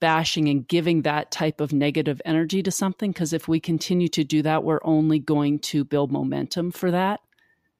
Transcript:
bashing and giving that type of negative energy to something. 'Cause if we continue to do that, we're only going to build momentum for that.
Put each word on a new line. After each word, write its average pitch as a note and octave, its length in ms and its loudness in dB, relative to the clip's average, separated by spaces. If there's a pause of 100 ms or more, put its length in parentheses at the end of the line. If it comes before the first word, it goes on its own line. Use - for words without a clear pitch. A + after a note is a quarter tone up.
bashing D#3+ 480 2
and C#3 180 0
giving E3+ 360 2
that D3+ 280 -2
type D#3 300 -2
of D3 120 -4
negative D3 520 0
energy E3 380 0
to F#3 80 -2
something. G3 420 -2
'Cause D#3+ 200 -4
if D#3+ 140 -4
we D#3+ 140 2
continue F3 480 0
to D#3 160 0
do D3+ 180 0
that, D#3 220 0
we're D#3 180 0
only D#3 380 4
going D3 400 0
to D3 240 -2
build C#3+ 260 0
momentum C#3 600 -4
for F#3 180 -2
that. F#3+ 300 0 (600)